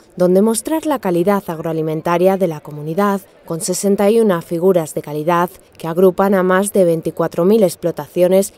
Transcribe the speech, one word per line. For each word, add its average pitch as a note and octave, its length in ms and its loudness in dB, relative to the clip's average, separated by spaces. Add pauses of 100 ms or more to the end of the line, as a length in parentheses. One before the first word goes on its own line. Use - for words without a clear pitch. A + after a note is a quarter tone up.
(160)
donde F3+ 280 4
mostrar D4 420 -2
la C#4+ 140 -2
calidad F#3+ 480 0
agroalimentaria E3 880 -2
de F3+ 80 0
la D#3 140 -4
comunidad, E3 600 -4 (260)
con E3 160 -8
sesenta G3+ 500 0
y A3+ 80 4
una F#3 240 2
figuras F3 500 0
de D#3 80 -6
calidad D#3+ 480 -2 (260)
que - 120 -12
agrupan F#3+ 480 2
a F#3 80 2
más F#3 280 0
de F#3+ 140 2
veinticuatro E3 600 -2
mil G#3+ 180 4
explotaciones F3 960 0